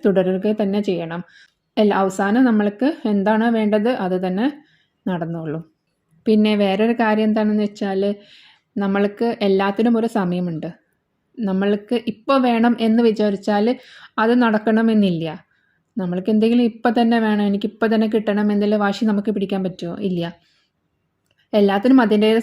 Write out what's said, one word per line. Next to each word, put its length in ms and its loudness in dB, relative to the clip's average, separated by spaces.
തുടരുക 580 0
തന്നെ 240 -2
ചെയ്യണം. 360 -4
എല്ലാ, 240 4
അവസാനം 480 0
നമ്മൾക്ക് 400 0
എന്താണോ 360 0
വേണ്ടത് 320 0
അത് 100 -2
തന്നെ 200 -2
നടന്നോളും. 580 -6
പിന്നെ 280 2
വേറൊരു 380 0
കാര്യം 280 0
എന്താണെന്ന് 380 0
വെച്ചാൽ, 340 -4
നമ്മൾക്ക് 540 -2
എല്ലാത്തിനും 500 0
ഒരു 180 -2
സമയമുണ്ട്. 520 -4
നമ്മൾക്ക് 580 -2
ഇപ്പോൾ 340 0
വേണം 280 2
എന്ന് 220 4
വിചാരിച്ചാൽ 580 0
അത് 120 2
നടക്കണമെന്നില്ല. 920 0
നമ്മൾക്ക് 400 -4
എന്തെങ്കിലും 340 2
ഇപ്പം 300 -2
തന്നെ 260 2
വേണം, 240 0
എനിക്ക് 220 -4
ഇപ്പം 220 -2
തന്നെ 200 0
കിട്ടണം 400 0
എന്നുള്ള 220 0
വാശി 260 -2
നമുക്ക് 240 -2
പിടിക്കാൻ 300 -4
പറ്റുമോ? 280 -10
ഇല്ല. 220 -6
എല്ലാത്തിനും 500 4
അതിൻ്റേതായ 380 2